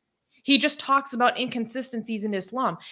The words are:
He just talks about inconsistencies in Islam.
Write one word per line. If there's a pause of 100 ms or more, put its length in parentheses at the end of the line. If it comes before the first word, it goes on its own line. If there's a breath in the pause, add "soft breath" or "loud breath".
(420 soft breath)
He
just
talks
about
inconsistencies
in
Islam. (140 loud breath)